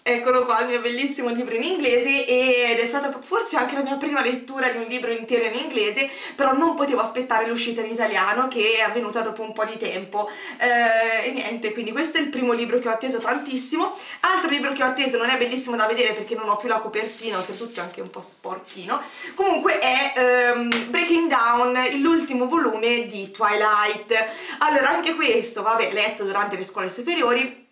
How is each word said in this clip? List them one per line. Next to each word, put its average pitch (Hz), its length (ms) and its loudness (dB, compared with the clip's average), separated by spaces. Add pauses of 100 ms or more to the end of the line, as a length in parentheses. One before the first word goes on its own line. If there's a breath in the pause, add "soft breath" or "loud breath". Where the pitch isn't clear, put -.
Eccolo 247 460 2
qua, 240 160 2
il 247 60 -2
mio 240 120 0
bellissimo 240 480 -2
libro 233 260 -4
in 233 80 0
inglese, 277 640 2
ed 247 540 4
è 233 80 2
stata 277 340 -2
forse - 360 -2
anche 254 180 0
la 277 80 -2
mia 269 140 -2
prima 294 260 -2
lettura 254 480 -2
di 233 80 -4
un 233 60 -4
libro 233 260 -6
intero 233 340 0
in 220 80 -2
inglese, 262 560 -2 (260 loud breath)
però 269 200 2
non 311 200 2
potevo 277 280 0
aspettare 226 440 0
l'uscita 233 360 -2
in 220 80 -4
italiano, 214 580 0
che 226 300 2
è - 20 2
avvenuta 220 400 -2
dopo 220 220 -6
un 214 100 -8
po' 214 140 -2
di 220 100 -8
tempo. 202 540 -4 (260 loud breath)
Eh, 226 680 4
e 247 60 -2
niente, 220 420 -4
quindi 226 180 -6
questo 320 240 -2
è 320 60 2
il - 80 -2
primo 247 240 0
libro 233 240 0
che 240 100 -2
ho 226 40 2
atteso 240 260 -2
tantissimo. 285 760 -2 (260 loud breath)
Altro 370 280 2
libro 277 240 0
che 269 100 -2
ho 262 40 2
atteso, 254 320 0
non 233 100 0
è 208 80 2
bellissimo 247 400 -2
da 220 80 2
vedere 226 300 2
perché 214 200 -6
non 214 140 -6
ho 208 80 4
più 247 120 -6
la 226 100 2
copertina, 220 580 -6
oltretutto 185 440 -8
è - 20 -4
anche - 180 -10
un - 80 -10
po' - 140 -14
sporchino. 185 800 -8 (320 loud breath)
Comunque 370 440 2
è, 269 380 2
ehm, 247 720 4
Breaking 330 400 2
Down, 240 480 4 (240)
l'ultimo 269 480 2
volume 233 600 2
di 196 220 -10
Twilight. 214 840 2 (440 loud breath)
Allora, 285 280 4
anche 330 260 0
questo, 233 460 2
vabbè, 220 320 2
letto 214 320 -2
durante 196 320 -2
le 185 80 -6
scuole 185 240 -6
superiori. 247 840 0